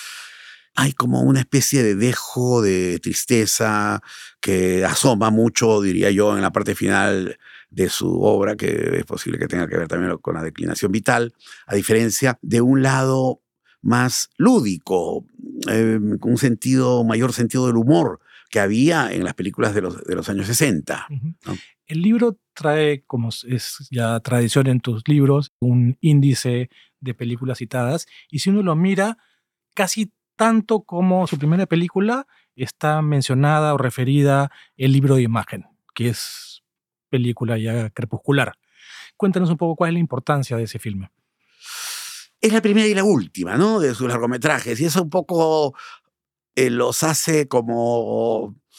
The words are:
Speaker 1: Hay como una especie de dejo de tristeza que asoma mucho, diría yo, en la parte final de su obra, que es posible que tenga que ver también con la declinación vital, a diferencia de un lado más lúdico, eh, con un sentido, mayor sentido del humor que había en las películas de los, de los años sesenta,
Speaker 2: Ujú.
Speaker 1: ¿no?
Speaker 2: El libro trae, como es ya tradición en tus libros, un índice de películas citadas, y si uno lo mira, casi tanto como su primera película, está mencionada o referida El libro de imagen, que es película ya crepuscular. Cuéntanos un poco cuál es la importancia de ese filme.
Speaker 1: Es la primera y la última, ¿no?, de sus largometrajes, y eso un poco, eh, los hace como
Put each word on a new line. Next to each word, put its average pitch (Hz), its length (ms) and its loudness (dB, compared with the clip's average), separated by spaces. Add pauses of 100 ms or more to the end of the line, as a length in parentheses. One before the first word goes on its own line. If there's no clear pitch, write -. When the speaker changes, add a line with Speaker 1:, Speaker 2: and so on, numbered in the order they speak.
(760)
Speaker 1:
Hay 135 180 0
como 127 280 -2
una 135 200 4
especie 131 440 0
de 104 100 2
dejo 123 680 0
de 92 380 0
tristeza 104 1040 0 (380)
que 92 440 0
asoma 110 460 2
mucho, 113 500 2
diría 95 300 2
yo, 104 240 2
en 98 80 -2
la 95 80 0
parte 95 240 -2
final 98 640 0 (320)
de 92 180 0
su 90 340 -2
obra, 101 340 2
que 82 420 -2
es 85 60 -4
posible - 340 -8
que 85 80 -4
tenga 85 220 -4
que 85 80 -6
ver 85 100 -2
también 85 320 -4
con 90 160 -6
la 80 80 -6
declinación 85 480 -6
vital, 117 420 -2 (340)
a - 100 -4
diferencia 117 640 0
de 117 180 0
un 131 220 4
lado 131 580 0 (420)
más 123 560 0
lúdico, 95 840 0 (460)
eh, 110 300 2 (180)
con 117 140 -2
un 123 60 2
sentido, 123 680 2
mayor 113 280 0
sentido 123 360 0
del 117 80 2
humor 123 420 2 (320)
que 113 80 -2
había 117 540 2
en 92 120 -2
las 87 100 -4
películas 101 400 -2
de 104 80 0
los, 87 220 -6
de 90 120 -4
los 90 120 -6
años 98 200 -4
sesenta, 120 640 -2
Speaker 2:
Ujú. 147 240 -8 (120)
Speaker 1:
¿no? 95 100 -8 (300)
Speaker 2:
El 160 140 -6
libro 220 380 2 (160)
trae, 147 520 0
como 117 220 -2
es 120 480 -6 (140)
ya 117 300 -2
tradición 123 480 2
en 127 120 2
tus 113 260 -4
libros, 139 520 4
un 123 420 2
índice 135 680 2 (300)
de 127 140 -8
películas 120 440 -6
citadas, 127 480 -4 (240)
y 151 80 -6
si 190 100 -4
uno 202 140 2
lo 175 120 0
mira, 196 440 0 (560)
casi 202 360 -4 (240)
tanto 220 500 2
como 185 420 0
su 160 100 -4
primera 160 300 0
película, 196 600 -2 (300)
está 151 460 -2
mencionada 147 720 2
o - 20 0
referida 139 760 2 (280)
El 135 140 4
libro 135 240 4
de 131 60 4
imagen, 113 440 -4 (280)
que 117 140 -2
es - 540 -10 (480)
película 120 480 -2
ya 113 320 -4
crepuscular. 120 640 -2 (640)
Cuéntanos 185 320 2
un 170 80 0
poco 165 180 -2
cuál 170 140 0
es 170 40 -2
la 175 60 0
importancia 139 560 -2
de 117 60 -2
ese 107 160 -8
filme. 98 320 -8 (1300)
Speaker 1:
Es 220 140 4
la 226 80 2
primera 214 260 4
y 208 60 2
la 190 100 0
última, 101 540 0
¿no?, 208 200 2
de 139 160 0
sus 123 140 -4
largometrajes, 120 720 -2
y 165 60 0
eso 170 160 0
un 156 80 -6
poco, 156 680 0 (800)
eh, 131 140 2
los 120 320 -2
hace 156 440 2
como 117 1120 -2 (220)